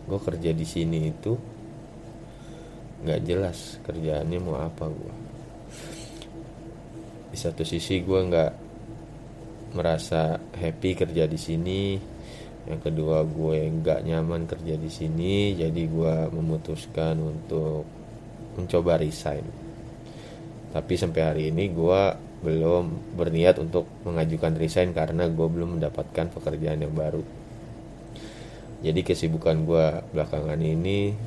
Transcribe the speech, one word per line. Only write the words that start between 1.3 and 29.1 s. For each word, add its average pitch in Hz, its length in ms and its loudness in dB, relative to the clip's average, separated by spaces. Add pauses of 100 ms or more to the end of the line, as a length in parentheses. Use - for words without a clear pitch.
nggak 80 240 2
jelas 87 640 0
kerjaannya 80 560 0
mau 78 160 -2
apa 78 320 -2
gue. - 220 -8 (2250)
Di - 80 -8
satu 82 240 -2
sisi 85 400 0
gue 95 160 4
nggak 85 340 4 (1160)
merasa 82 640 2
happy 87 640 -2
kerja 80 320 4
di 80 80 -2
sini, 92 560 0 (720)
yang 80 160 -6
kedua 78 400 4
gue 78 400 2 (160)
nggak 80 240 2
nyaman 82 400 0
kerja 80 320 -4
di 78 160 -4
sini, 92 640 2
jadi 82 320 0
gue 80 280 2 (120)
memutuskan 80 960 0
untuk 78 640 -2 (720)
mencoba 87 400 4
resign. 76 480 -2 (1300)
Tapi 76 240 0
sampai 82 240 2
hari 78 200 4 (120)
ini 95 160 2
gue 90 560 4 (120)
belum 82 800 2
berniat 82 400 8
untuk 82 240 2 (240)
mengajukan 80 480 2
resign 82 400 4
karena 82 320 2
gue 82 160 2
belum 85 320 0
mendapatkan 80 560 -2
pekerjaan 78 560 -2
yang 78 80 -2
baru. 78 240 0 (1600)
Jadi 80 240 2
kesibukan 80 640 2